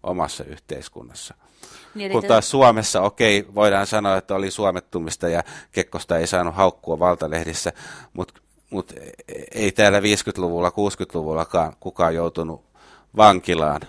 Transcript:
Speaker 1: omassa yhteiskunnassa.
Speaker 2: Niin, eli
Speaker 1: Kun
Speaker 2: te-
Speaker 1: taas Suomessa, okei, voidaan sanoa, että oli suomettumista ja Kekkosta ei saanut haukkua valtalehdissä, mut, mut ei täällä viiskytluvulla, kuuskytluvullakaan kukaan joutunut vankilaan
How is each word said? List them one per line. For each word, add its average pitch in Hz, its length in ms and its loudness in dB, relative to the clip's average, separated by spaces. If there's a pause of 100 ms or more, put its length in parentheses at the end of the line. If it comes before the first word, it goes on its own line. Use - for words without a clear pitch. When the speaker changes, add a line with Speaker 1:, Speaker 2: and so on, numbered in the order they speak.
Speaker 1:
omassa 87 420 -6
yhteiskunnassa. - 880 -16 (600)
Speaker 2:
Niin, 202 120 -10
eli 190 60 -4
Speaker 1:
Kun 110 100 2
Speaker 2:
te- 98 60 -8
Speaker 1:
taas 110 220 4
Suomessa, 113 500 4
okei, 101 540 2
voidaan 101 320 4
sanoa, 101 300 0
että 95 180 -4
oli 98 160 -4
suomettumista 90 800 -4
ja 85 140 -2 (300)
Kekkosta - 460 -4
ei 82 80 -2
saanut 87 280 -2
haukkua 87 440 0
valtalehdissä, 82 760 -2 (400)
mut, - 300 -14 (280)
mut - 220 -10 (600)
ei 104 200 -2
täällä 101 300 4
viiskytluvulla, 90 680 -2
kuuskytluvullakaan 82 1120 -4
kukaan 85 340 -2
joutunut 82 500 -6 (520)
vankilaan 85 720 4